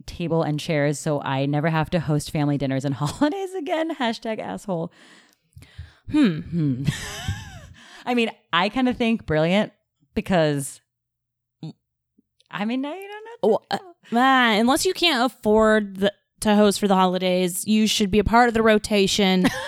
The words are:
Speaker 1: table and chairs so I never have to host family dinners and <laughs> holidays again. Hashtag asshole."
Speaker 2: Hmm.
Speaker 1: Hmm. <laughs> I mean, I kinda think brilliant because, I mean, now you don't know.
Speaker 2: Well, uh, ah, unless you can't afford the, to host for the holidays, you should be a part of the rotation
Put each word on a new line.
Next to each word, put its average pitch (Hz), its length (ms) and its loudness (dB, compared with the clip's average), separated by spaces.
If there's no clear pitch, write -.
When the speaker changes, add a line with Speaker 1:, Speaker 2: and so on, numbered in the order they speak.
Speaker 1:
table 165 360 -2
and 151 160 -2
chairs 147 400 -2
so 151 220 -2
I 135 240 -2
never 147 240 0
have 160 220 -2
to 175 100 0
host 147 300 -2
family 147 260 0
dinners 135 300 -2
and 139 80 -2
<laughs> 143 80 -6
holidays 359 500 -2
again. 320 440 -4
Hashtag 226 420 -6
asshole." 175 520 -6
Speaker 2:
Hmm. 220 300 2
Speaker 1:
Hmm. 139 480 -2
<laughs> 784 560 -8
I 247 80 -2
mean, 226 160 0
I 180 160 2
kinda 247 260 -2
think 226 320 -2
brilliant 165 460 0
because, 151 680 -2
I - 140 -6
mean, 247 160 -4
now 294 140 -8
you 392 140 -16
don't 427 160 -16
know. 453 240 -4
Speaker 2:
Well, - 220 0
uh, - 80 -4
ah, 247 400 4
unless 240 340 2
you 370 80 0
can't 277 380 2
afford 214 640 2
the, 190 160 0
to 214 140 2
host 208 260 4
for 208 80 0
the 196 60 4
holidays, 185 720 0
you 214 200 4
should 202 240 0
be 208 80 4
a 202 60 4
part 240 240 4
of 226 60 -2
the 226 80 0
rotation 202 840 2